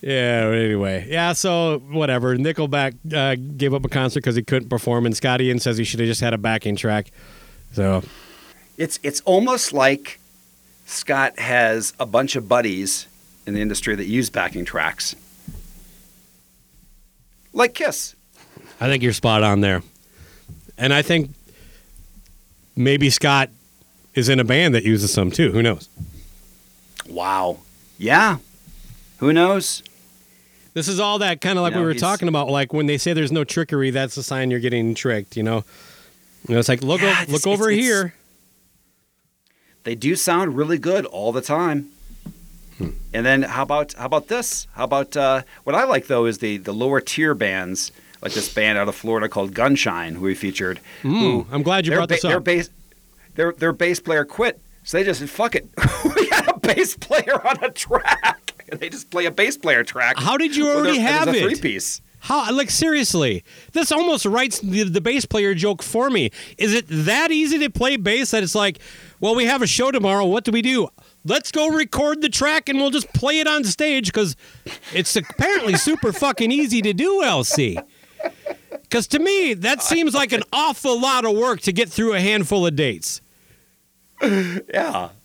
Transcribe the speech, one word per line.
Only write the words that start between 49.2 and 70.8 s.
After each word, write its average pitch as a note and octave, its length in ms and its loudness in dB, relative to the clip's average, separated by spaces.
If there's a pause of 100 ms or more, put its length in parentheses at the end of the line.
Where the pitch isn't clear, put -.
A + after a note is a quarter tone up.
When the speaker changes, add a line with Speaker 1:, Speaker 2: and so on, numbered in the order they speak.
Speaker 2:
called G2 240 -4
Gunshine, F#2 600 0
who F2+ 100 -6
we F#2+ 100 0
featured. F#2 460 -6 (220)
Speaker 1:
Mm, D#3 160 0
Speaker 2:
who B2 320 0
Speaker 1:
I'm C#3+ 120 -2
glad F3+ 220 0
you E3 60 0
Speaker 2:
their E3+ 80 2
Speaker 1:
brought F3 100 -2
Speaker 2:
ba-, F3 60 2
Speaker 1:
this D#3+ 80 -2
Speaker 2:
their F3 140 2
Speaker 1:
up. F3 60 -4
Speaker 2:
bass, F3 260 0 (680)
their, E3+ 180 0
their E3 180 0
bass F3 300 0
player D#3 240 0
quit. A#3 340 0 (240)
So - 160 -2
they G3 40 2
just F3 160 0
said, C#3+ 120 -8
"Fuck A3+ 240 0
it." - 120 0 (100)
<laughs> - 380 0
We - 140 2
got - 180 2
a - 120 0
bass D4 360 2
player C#4 520 0
on B3+ 160 0
a B3+ 80 -2
track. - 840 0 (160)
And D#3 100 -10
they E3 100 -8
just A3+ 220 -16
play F3 140 0
a E3 60 0
bass A3+ 260 0
player C3+ 260 2
track. B2 360 0
Speaker 1:
How G3+ 180 0
did D4 180 -2
you D4 100 2
Speaker 2:
with D4 100 2
Speaker 1:
already D4 220 2
Speaker 2:
their, A3+ 100 2
and C#4+ 100 2
Speaker 1:
have D#4 120 2
Speaker 2:
it's C4 80 2
a - 20 4
Speaker 1:
it? E3 40 2
Speaker 2:
three-piece. E3 580 -4 (200)
Speaker 1:
How, B3+ 300 -2
like, C4+ 200 0
seriously, F3+ 720 0 (300)
this D#4+ 180 0
almost D#4 340 0
writes A3+ 340 0
the, G3+ 240 0
the F#3 180 0
bass A#3+ 240 0
player G3+ 300 0
joke F3 280 -2
for B3 260 0
me. E3 220 0 (260)
Is G#3 160 2
it A3+ 140 0
that G3+ 440 0
easy D#4 280 0
to C#4+ 100 0
play B3+ 280 0
bass A3 340 0
that A3 120 0
it's E3+ 120 -4
like, G3+ 220 0 (420)
"Well, G#3+ 160 2
we B3 100 2
have C4 180 2
a F#3+ 40 0
show B3 240 2
tomorrow. G3+ 340 2
What G3 180 2
do A3+ 80 0
we A3+ 100 2
do? A#3+ 260 0 (380)